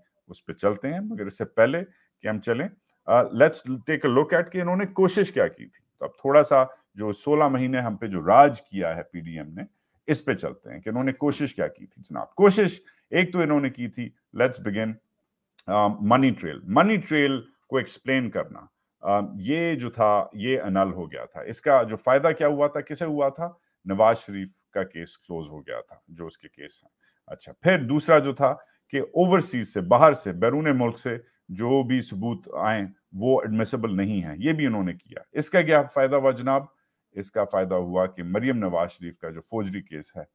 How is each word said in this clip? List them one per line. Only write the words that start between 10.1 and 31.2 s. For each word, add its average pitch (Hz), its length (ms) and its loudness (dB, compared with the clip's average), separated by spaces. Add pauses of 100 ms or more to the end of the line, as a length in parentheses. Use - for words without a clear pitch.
पे 123 140 -4
चलते 64 360 -12
हैं 69 100 -16
कि 110 80 -8
इन्होंने 127 220 -4
कोशिश 143 420 -4
क्या 85 140 -4
की - 180 -14
थी - 160 -20
जनाब। - 340 -12
कोशिश 196 480 2 (300)
एक 180 200 0
तो 180 100 0
इन्होंने 147 260 0
की 120 200 -8
थी, 120 260 -10 (220)
let's 120 300 0
begin, 110 260 -4 (720)
अ, 104 340 0
मनी 127 300 4
ट्रेल। 78 340 -8
मनी 170 320 2
ट्रेल 139 460 -2 (260)
को 131 100 -2
एक्सप्लेन 123 500 -4
करना, - 400 -8 (340)
अ, 101 320 0
ये 156 400 -2
जो 120 140 -6
था, 104 460 2
ये 123 220 -2
अनल 95 320 0
हो 87 180 -10
गया 64 180 -12
था। - 180 -16
इसका 123 400 2
जो 110 120 -4
फायदा 139 360 2
क्या 151 160 0
हुआ 147 200 2
था, 143 140 -4
किसे 151 240 -8
हुआ 143 240 -2
था? 165 300 -10 (280)
नवाज 110 280 4
शरीफ 95 340 -12 (240)
का 98 100 -2
केस 85 420 -12
क्लोज 80 240 -10
हो 76 100 -16
गया 60 220 -12
था, - 300 -20
जो 82 160 -14
उसके 78 200 -20
केस - 360 -20
हैं। - 80 -20 (360)
अच्छा, - 240 -18 (120)
फिर 185 200 4
दूसरा 147 360 4
जो 139 140 0
था 139 200 2 (380)
कि 143 80 -2
ओवरसीज 170 680 2
से, 98 140 -4
बाहर 120 320 6
से, 98 200 -6
बैरून 135 380 0
मुल्क 120 260 0
से 117 260 -8 (280)